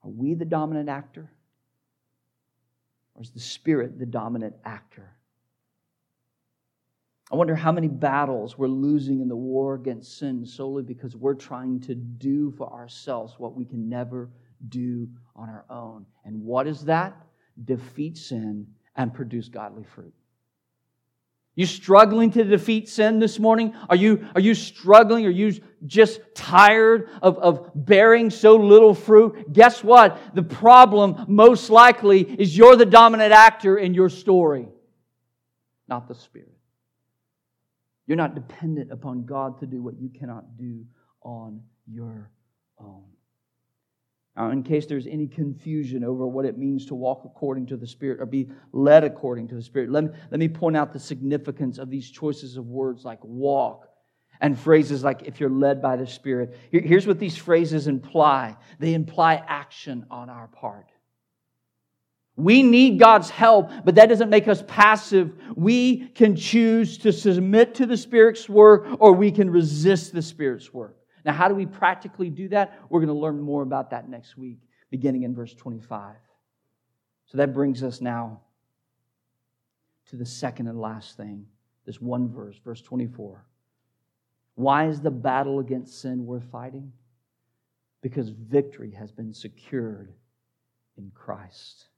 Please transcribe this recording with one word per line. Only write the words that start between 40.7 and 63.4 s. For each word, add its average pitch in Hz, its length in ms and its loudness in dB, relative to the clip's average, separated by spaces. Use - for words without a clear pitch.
on 113 400 -20
your 110 420 -20
own. 98 240 -20
Now, 113 140 -10
in 131 120 -8
case 151 240 -8
there's 139 220 -12
any 151 180 -12
confusion 143 760 -12
over 127 200 -10
what 131 200 -10
it 110 120 -10
means 135 300 -8
to 139 80 -16
walk 127 300 -10
according 131 420 -12
to 131 100 -14
the 117 120 -18
Spirit 131 320 -12
or 131 60 -10
be 135 220 -8
led 147 300 4
according 123 460 -10
to 120 80 -16
the 117 60 -14
Spirit, 120 280 -10
let 151 140 -4
me, 156 60 -8
let - 80 -8
me 160 100 -2
point 160 280 -4
out 147 160 -4
the 131 80 -16
significance 135 760 -10
of 135 140 -18
these 131 180 -14
choices 143 480 -12
of 127 80 -18
words 127 400 -10
like 113 180 -18
walk 127 680 -6
and 147 160 -2
phrases 143 460 2
like 120 220 -6
"if - 160 -18
you're 135 100 -4
led 139 320 -2
by 131 140 -4
the 127 100 -10
Spirit." 123 500 -10
Here, 170 100 0
here's 180 240 0
what 190 140 -2
these 175 180 -10
phrases 160 520 -2
imply. 135 680 -2
They 160 160 -4
imply 160 500 -2
action 139 640 -14
on 123 220 -20
our 117 160 -20
part. 104 400 -18
We 220 260 4
need 247 380 4
God's 220 300 6
help, 220 420 2